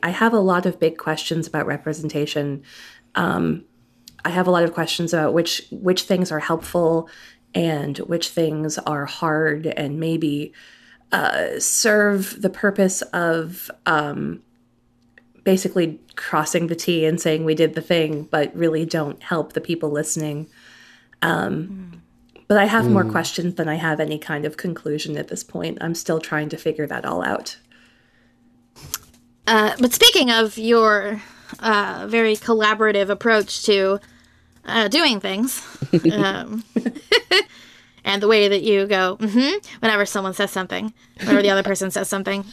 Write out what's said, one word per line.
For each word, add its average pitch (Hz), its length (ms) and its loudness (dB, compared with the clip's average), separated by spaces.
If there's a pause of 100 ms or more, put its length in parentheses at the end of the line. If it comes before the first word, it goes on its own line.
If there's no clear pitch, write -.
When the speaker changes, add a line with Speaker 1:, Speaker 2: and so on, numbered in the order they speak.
Speaker 1:
I, 170 40 0
I - 20 0
have 226 240 2
a 220 80 4
lot 180 240 2
of 180 120 -2
big 165 200 0
questions 156 500 -4
about - 200 -4
representation. 147 960 -4 (520)
Um, - 480 -2 (600)
I - 40 -2
have 180 180 2
a 180 40 4
lot 175 140 4
of - 80 -2
questions 165 400 -2
about 156 200 2
which, 170 380 0
which 185 320 0
things 180 300 0
are 151 60 -2
helpful 165 680 0 (440)
and 151 460 -2
which - 280 -2
things 156 520 -2
are 143 260 -4
hard 156 640 -2
and 147 340 -4
maybe 160 500 -2 (600)
uh, - 480 -2
serve 208 840 2
the 190 80 0
purpose 196 520 0 (120)
of, 165 560 -2 (160)
um, 147 560 -2 (1000)
basically 185 560 0 (160)
crossing 165 520 -2
the 165 80 -2
T 165 300 0
and 165 160 0
saying 160 240 0
we 156 100 2
did 160 200 2
the 165 60 -6
thing, 156 420 0
but 151 320 -2
really 165 300 0
don't 151 380 -4
help 156 300 -4
the 160 80 -4
people 160 300 -4
listening. 151 560 -4 (760)
Um, 170 720 -4
Speaker 2:
Mm. - 60 -20 (480)
Speaker 1:
but 208 100 4
I 202 80 6
have 220 240 2
more - 140 6
Speaker 3:
Mm. 110 80 -2
Speaker 1:
questions 175 440 -2
than 160 140 -2
I 151 60 -2
have 160 240 -2
any 151 200 -2
kind 151 260 -6
of 151 120 -6
conclusion 156 600 -6
at 147 120 -8
this 185 140 -10
point. 170 380 -8
I'm 165 140 -4
still 160 240 -2
trying 151 300 -4
to 160 80 -8
figure 156 300 -4
that - 180 -8
all 87 180 -4
out. - 340 -6 (1900)
Speaker 2:
Uh, 214 320 4
but 247 140 4
speaking 330 380 4
of 226 260 2
your, 214 640 4 (380)
uh, 196 500 0
very 220 260 4
collaborative 214 760 2
approach 208 560 0
to, 196 340 4 (640)
uh, 220 220 0
doing 254 320 2
things, 202 420 -4 (300)
<laughs> 165 220 4
um, 98 500 -2 (120)
<laughs> - 1300 -2
and 202 180 0
the 208 60 2
way 214 200 6
that 196 160 2
you 202 240 4
go, 190 320 2
"Mm-hmm," 247 380 2 (220)
whenever 208 260 2
someone 190 280 -4
says 196 180 -2
something, 190 420 -6 (260)
whenever 202 240 4
the 202 80 6
other 196 120 2
person 190 280 -2
says - 180 -4
something, 196 440 -4